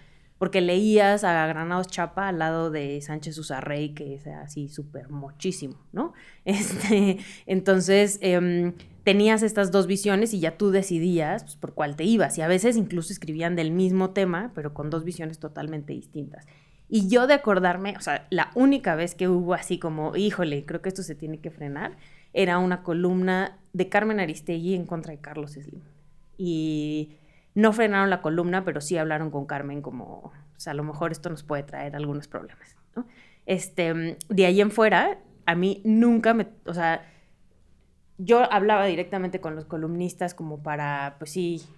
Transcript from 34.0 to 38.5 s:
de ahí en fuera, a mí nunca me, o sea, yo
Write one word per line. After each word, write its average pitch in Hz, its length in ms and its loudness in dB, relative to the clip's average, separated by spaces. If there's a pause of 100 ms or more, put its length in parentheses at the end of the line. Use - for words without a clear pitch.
de 190 160 4
ahí 185 160 6
en 208 100 2
fuera, 220 460 4 (280)
a 170 100 2
mí 196 280 0
nunca 226 500 6
me, 214 140 0 (180)
o 175 80 -6
sea, 165 280 0 (1160)
yo 233 340 4